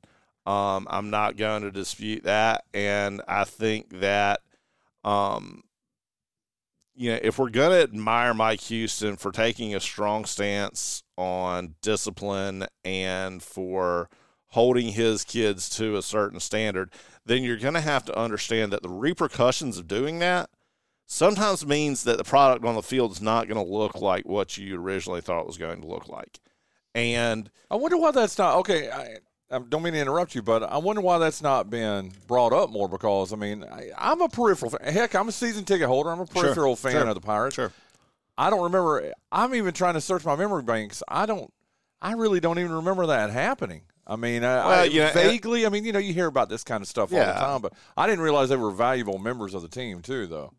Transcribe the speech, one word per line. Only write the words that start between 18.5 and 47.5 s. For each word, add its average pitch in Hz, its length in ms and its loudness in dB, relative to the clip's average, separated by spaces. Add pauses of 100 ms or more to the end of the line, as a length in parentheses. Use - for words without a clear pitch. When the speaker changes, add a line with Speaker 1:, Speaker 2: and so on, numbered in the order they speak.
Speaker 1:
that 104 100 -4
the 90 60 -8
repercussions 127 880 0
of 85 100 -12
doing 135 320 -4
that 180 300 0 (580)
sometimes 196 580 2
means 147 380 0
that 117 140 2
the - 80 -4
product 131 400 6
on 117 100 2
the 107 80 -2
field 123 300 0
is 90 80 -12
not 113 260 2
gonna 107 160 -2
look 98 380 -2
like 98 260 2
what 98 300 -2
you 95 220 -10
originally 90 420 -4
thought 85 200 -2
it - 60 -6
was 85 100 -14
going 82 240 -10
to 78 60 -16
look 87 220 -12
like. - 300 -16 (540)
And 117 560 -2 (220)
Speaker 2:
I - 60 -2
wonder 320 200 2
why 320 140 4
that's 240 260 2
not, 170 200 4
okay, 165 340 0
I, 123 240 -12 (380)
I 131 60 -2
don't 131 240 -4
mean 170 100 -2
to 156 60 0
interrupt 147 340 0
you, 123 80 -4
but 113 220 2
I 120 140 -2
wonder 202 240 0
why 180 160 4
that's 160 240 0
not 131 280 2
been 104 440 -4 (120)
brought 120 280 4
up 180 160 4
more 101 180 -4
because, 98 460 0
I - 20 -6
mean, 104 300 -6
I, - 320 -14
I'm 320 240 0
a 330 80 2
peripheral 190 420 2
fa-, - 180 -6
heck, 208 240 0
I'm 202 140 2
a 226 60 -6
season 214 320 -4
ticket 170 240 2
holder. 143 200 2
I'm 170 120 -6
a 180 60 -4
Speaker 1:
Sure. 180 160 2
Speaker 2:
peripheral 139 340 4
fan 131 160 -2
Speaker 1:
Sure. 139 160 4
Speaker 2:
of 107 60 0
the - 60 -10
Pirates. 107 340 0
Speaker 1:
Sure. 113 180 -4 (680)
Speaker 2:
I 165 80 4
don't 196 140 2
remember. 170 500 2 (180)
I'm 247 240 2
even 196 180 0
trying 175 200 2
to 156 80 0
search 170 240 -2
my 147 100 2
memory 185 280 -2
banks. 110 440 -2
I 190 200 0
don't, 208 260 -4 (480)
I 202 120 -4
really 214 260 2
don't 170 200 2
even 175 140 0
remember 175 320 0
that 117 240 2
happening. 123 540 -2 (240)
I 110 80 -4
mean, 120 280 -2
I, 127 120 4 (100)
Speaker 1:
Well, 185 160 8
Speaker 2:
I - 40 8
Speaker 1:
you 156 160 4
know, 151 40 6
and 156 80 2
Speaker 2:
vaguely, 226 520 4
I 208 40 4
mean, 208 160 -2
you 233 80 -4
know, 202 60 2
you 202 120 -2
hear 170 140 0
about 131 240 0
this 113 140 -8
kind 110 180 -4
of 95 80 -12
stuff 98 240 -2
all 175 60 4
the 123 60 6
Speaker 1:
Yeah. 98 80 0
Speaker 2:
time, 104 280 0